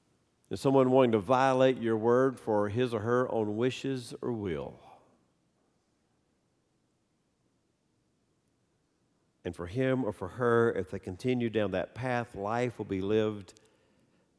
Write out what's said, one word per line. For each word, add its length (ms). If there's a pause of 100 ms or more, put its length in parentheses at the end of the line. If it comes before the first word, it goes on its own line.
(480)
There's 120
someone 320
wanting 200
to 60
violate 600
your 180
word 420
for 300
his 260
or 60
her 320
own 240
wishes 680
or 80
will. 480 (4000)
And 120
for 100
him 380
or 80
for 160
her, 440
if 200
they 80
continue 500
down 220
that 240
path, 400
life 420
will 60
be 160
lived 540 (840)